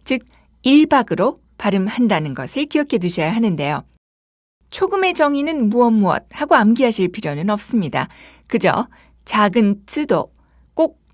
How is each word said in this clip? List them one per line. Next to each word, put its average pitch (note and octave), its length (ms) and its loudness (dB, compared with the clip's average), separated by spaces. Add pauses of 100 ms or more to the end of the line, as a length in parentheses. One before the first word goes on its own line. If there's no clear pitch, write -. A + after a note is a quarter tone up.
즉 - 220 -4 (380)
일 D4 220 6
박으로 C4+ 520 0 (200)
발음한다는 G3 800 -2
것을 C4+ 300 -6
기억해 D4 340 -2
두셔야 E3+ 340 -2
하는데요. D3+ 500 -2 (840)
초금의 F#4+ 460 -2
정의는 C#4+ 560 0
무엇 A#3+ 180 2
무엇 G3+ 400 2
하고 D4 240 -2
암기하실 A3+ 580 2
필요는 D#3+ 380 -6
없습니다. G3+ 600 -4 (360)
그저 - 420 0 (380)
작은 G#3 640 2
츠도 C#4+ 440 -2 (440)
꼭 D#4+ 260 -2 (120)